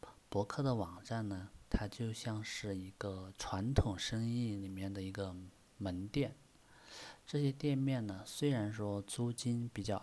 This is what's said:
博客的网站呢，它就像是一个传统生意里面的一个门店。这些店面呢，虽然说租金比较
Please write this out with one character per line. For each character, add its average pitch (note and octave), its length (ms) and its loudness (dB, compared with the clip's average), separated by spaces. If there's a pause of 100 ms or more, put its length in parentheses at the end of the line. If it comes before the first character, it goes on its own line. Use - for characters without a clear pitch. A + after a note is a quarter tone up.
(280)
博 G2+ 160 2
客 - 160 -4
的 C3+ 140 4
网 F2+ 300 -2
站 A2+ 240 -2
呢， F#2+ 220 -4 (200)
它 - 160 2
就 A2+ 260 -2
像 A2 300 -2
是 G#2 340 -4
一 F#2 220 -6
个 F#2+ 400 -4
传 G#2 340 0
统 A2 240 6
生 A2+ 320 0
意 A#2 280 0
里 G2 120 -6
面 F#2+ 240 -4
的 G2 80 -4
一 F#2+ 120 -4
个 F#2+ 240 -2 (420)
门 F#2+ 300 -2
店。 C#3 260 0 (920)
这 D3 160 0
些 C#3 120 4
店 C#3 260 2
面 C3+ 260 4
呢， G2 220 -4
虽 - 240 2
然 G#2+ 220 4
说 G#2 280 0
租 A#2+ 320 0
金 A#2+ 400 0
比 G2 120 -2
较 G2 180 2